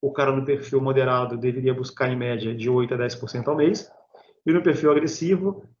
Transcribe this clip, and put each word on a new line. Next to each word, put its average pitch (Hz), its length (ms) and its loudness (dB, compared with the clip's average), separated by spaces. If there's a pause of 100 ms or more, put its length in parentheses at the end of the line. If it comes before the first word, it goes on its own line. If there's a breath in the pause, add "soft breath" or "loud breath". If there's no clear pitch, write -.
O 139 100 -2
cara 135 240 2
no 131 100 -2
perfil 139 360 0
moderado 127 560 0
deveria 127 360 -2
buscar 127 380 -4
em 123 60 -2
média 117 360 -4
de 117 160 -4
oito 123 240 2
a 123 40 -4
dez 120 180 -4
por - 140 -10
cento 120 200 -4
ao 151 60 2
mês. 160 340 2 (560 soft breath)
E 160 80 4
no 170 80 4
perfil 151 300 4
agressivo, 180 720 0 (160)